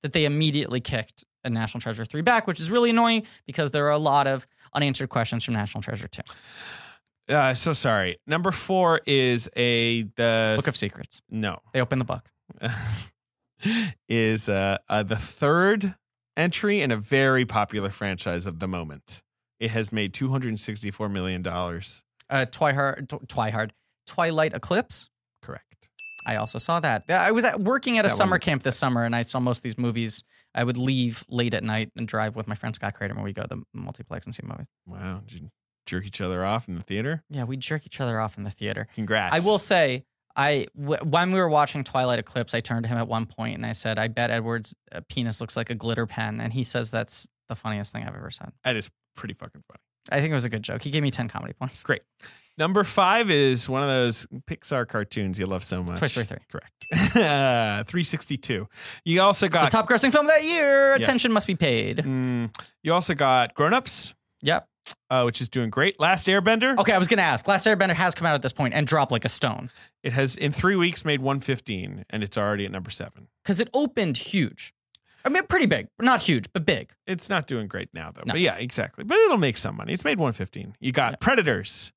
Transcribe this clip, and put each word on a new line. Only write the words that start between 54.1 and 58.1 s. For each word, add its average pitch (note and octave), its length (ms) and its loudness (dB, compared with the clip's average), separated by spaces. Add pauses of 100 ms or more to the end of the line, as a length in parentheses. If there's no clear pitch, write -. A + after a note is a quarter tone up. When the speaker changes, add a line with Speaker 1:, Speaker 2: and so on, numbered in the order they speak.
Speaker 2:
Pixar B2 400 -4
cartoons G2+ 520 -4
you F#2+ 60 -2
love F#2+ 180 -4
so F2+ 200 -6
much. F2 160 -6
Speaker 1:
Toy D#3 80 2
Story A#2+ 180 -2
three. - 120 -12 (120)
Speaker 2:
Correct. - 220 -14
<laughs> - 440 0
Uh, B2+ 680 4
three F3 180 -2
sixty-two. C3 640 -4 (380)